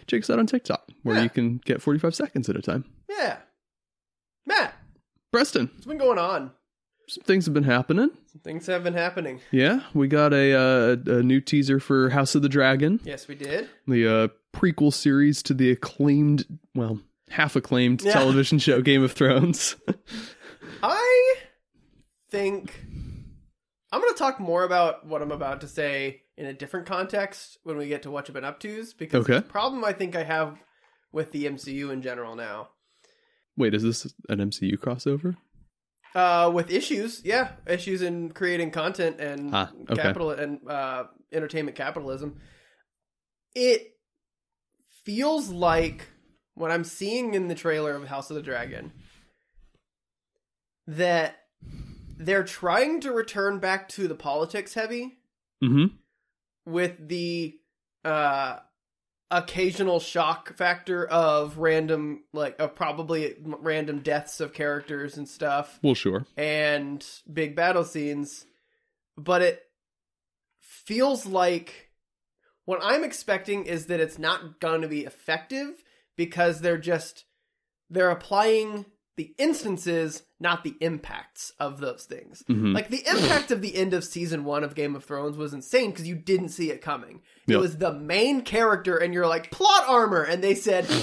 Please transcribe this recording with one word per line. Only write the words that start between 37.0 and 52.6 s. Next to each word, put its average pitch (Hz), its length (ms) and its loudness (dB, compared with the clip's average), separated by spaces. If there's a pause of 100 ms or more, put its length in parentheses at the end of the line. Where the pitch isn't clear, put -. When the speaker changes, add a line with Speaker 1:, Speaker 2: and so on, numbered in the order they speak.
Speaker 2:
yeah. 220 280 0 (160)
Issues 180 340 -2
in 175 320 -4
creating 175 380 -2
content 165 500 -2
and 143 340 -6
Speaker 1:
Ah, 196 160 0 (200)
okay. - 120 0
Speaker 2:
capital 156 280 0
and, 143 280 -6 (100)
uh, 131 360 -6 (260)
entertainment 151 460 -6
capitalism. 139 640 -8 (1120)
It 247 440 2 (1040)
feels 254 460 -2
like 165 580 0 (460)
what 165 160 -6
I'm 170 120 0
seeing 214 520 -4
in 185 140 -2
the 170 60 -6
trailer 156 400 -2
of 139 140 -12
House 139 220 -10
of 151 60 -10
the 143 60 -8
Dragon, 131 480 -10 (2000)
that 165 500 0 (800)
they're 180 280 0
trying 254 560 0